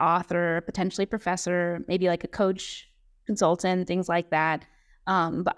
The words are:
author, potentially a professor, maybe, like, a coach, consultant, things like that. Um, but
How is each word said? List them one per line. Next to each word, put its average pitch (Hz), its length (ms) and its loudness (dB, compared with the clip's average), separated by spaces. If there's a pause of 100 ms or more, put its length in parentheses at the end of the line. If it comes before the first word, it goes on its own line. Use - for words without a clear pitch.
author, 170 640 2
potentially 190 400 -2
a - 20 0
professor, 175 800 -2
maybe, 180 220 2
like, 170 160 0
a 170 40 -8
coach, - 600 -2 (380)
consultant, 180 600 2
things 180 220 -2
like 170 220 0
that. 156 340 0 (420)
Um, 175 360 0
but 180 160 0